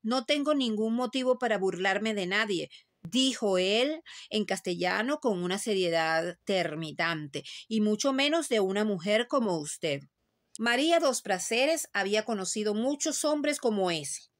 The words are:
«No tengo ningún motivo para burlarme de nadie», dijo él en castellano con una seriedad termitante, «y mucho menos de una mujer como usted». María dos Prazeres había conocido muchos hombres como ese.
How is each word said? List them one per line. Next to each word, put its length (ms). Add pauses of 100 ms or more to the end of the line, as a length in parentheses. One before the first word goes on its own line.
«No 240
tengo 280
ningún 400
motivo 440
para 180
burlarme 560
de 140
nadie», 440 (320)
dijo 540
él 460 (260)
en 160
castellano 760
con 220
una 160
seriedad 880
termitante, 1000 (220)
«y 140
mucho 320
menos 380
de 100
una 240
mujer 420
como 300
usted». 460 (560)
María 420
dos 220
Prazeres 720
había 320
conocido 480
muchos 500
hombres 340
como 320
ese. 340 (160)